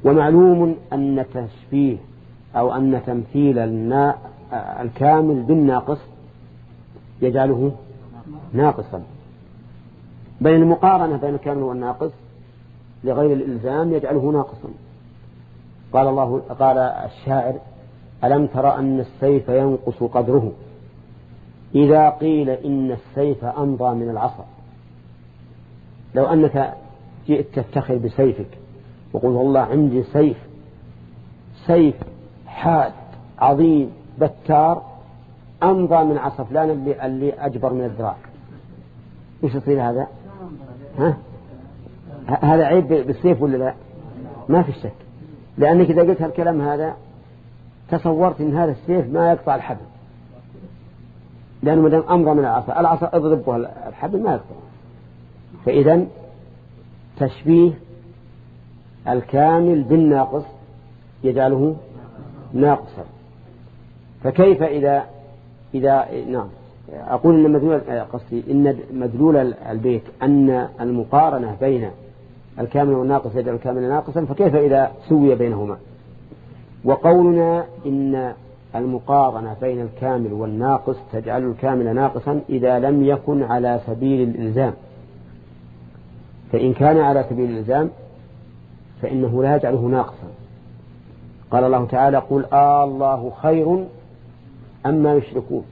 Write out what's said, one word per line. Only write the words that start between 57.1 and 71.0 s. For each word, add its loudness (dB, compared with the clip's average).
تشبيه 4
الكامل 2
بالناقص 2
يجعله 2
ناقصا. 0
فكيف 4
إذا، 0
إذا، 2
نعم، -6
أقول 2
إن 4
مدلول، 2
قصدي -8
إن 2
مدلول 0
البيت -2
أن 2
المقارنة 0